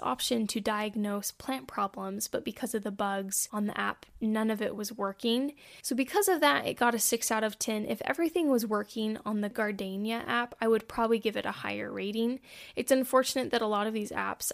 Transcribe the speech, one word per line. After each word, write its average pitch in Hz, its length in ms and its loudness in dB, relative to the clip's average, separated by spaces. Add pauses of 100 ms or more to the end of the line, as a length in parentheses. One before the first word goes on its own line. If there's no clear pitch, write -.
option 240 460 0
to 220 120 -2
diagnose 208 720 -2
plant 262 380 -8
problems, 196 580 -4
but - 180 -2
because 220 300 -4
of 214 80 0
the 214 80 -4
bugs 196 640 -2
on 214 140 0
the 208 140 -2
app, 202 260 -4 (140)
none 220 300 2
of 214 100 0
it 208 140 0
was 202 180 -6
working. 233 600 0 (280)
So - 120 -2
because 269 320 2
of 359 140 4
that, 285 260 4
it 254 100 -2
got 240 200 4
a - 20 2
six - 320 0
out 220 140 2
of 214 120 0
ten. 214 300 -2
If 226 180 -4
everything 330 460 2
was 240 160 4
working 214 580 -2
on 214 160 0
the 208 100 0
Gardania 208 760 -2
app, 240 340 0
I 233 60 2
would 220 220 4
probably 226 320 2
give 208 160 0
it 202 100 -2
a 202 60 -2
higher 208 400 -6
rating. 220 480 0 (340)
It's - 160 0
unfortunate 262 640 2
that 233 100 2
a 214 60 0
lot 208 180 2
of 220 80 -2
these 214 160 -4
apps, 196 440 -4